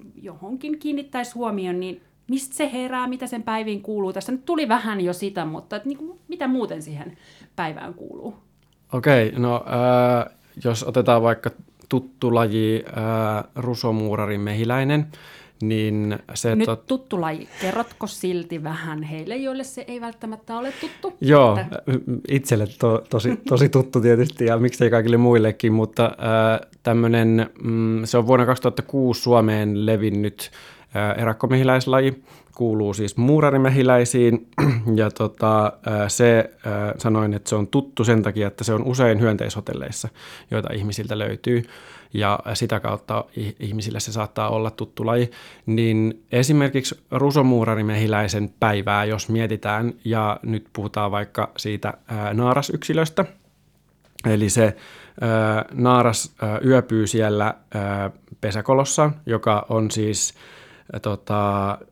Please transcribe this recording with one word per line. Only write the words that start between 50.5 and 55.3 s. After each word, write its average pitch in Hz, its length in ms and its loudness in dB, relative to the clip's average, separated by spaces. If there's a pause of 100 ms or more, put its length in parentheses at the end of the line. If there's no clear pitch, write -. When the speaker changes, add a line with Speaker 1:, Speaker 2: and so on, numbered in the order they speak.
Speaker 2:
puhutaan 104 380 -4
vaikka 101 460 -4
siitä, 107 380 -6 (140)
ää, 107 260 -4
naarasyksilöstä. 151 920 0 (1000)
Eli 107 240 2
se, 110 260 4 (440)
ää, 110 520 0